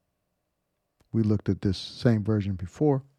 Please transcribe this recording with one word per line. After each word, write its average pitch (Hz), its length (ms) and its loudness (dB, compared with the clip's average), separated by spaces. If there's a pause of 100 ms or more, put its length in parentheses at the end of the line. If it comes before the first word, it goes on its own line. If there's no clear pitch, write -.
(1120)
We 113 100 2
looked 107 260 0
at 95 140 -2
this 95 160 0
same 110 460 0
version 101 320 0
before 135 480 -2 (140)